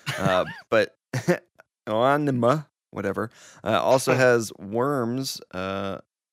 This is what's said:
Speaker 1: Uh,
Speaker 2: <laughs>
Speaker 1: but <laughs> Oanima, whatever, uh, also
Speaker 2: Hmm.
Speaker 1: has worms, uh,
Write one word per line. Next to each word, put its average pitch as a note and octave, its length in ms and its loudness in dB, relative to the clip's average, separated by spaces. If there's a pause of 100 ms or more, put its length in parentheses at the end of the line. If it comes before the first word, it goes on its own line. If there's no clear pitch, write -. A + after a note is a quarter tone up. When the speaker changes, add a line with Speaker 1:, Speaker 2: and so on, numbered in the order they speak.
(180)
Speaker 1:
Uh, F#2 280 2 (120)
Speaker 2:
<laughs> - 120 -20
Speaker 1:
but A2 260 2 (180)
<laughs> - 300 -2 (460)
Oanima, C3+ 800 2 (240)
whatever, G2 380 -4 (340)
uh, G#2 180 0
also B2+ 320 2
Speaker 2:
Hmm. B2+ 60 2
Speaker 1:
has A#2+ 400 4
worms, B2 840 -4 (100)
uh, G2 480 -6 (320)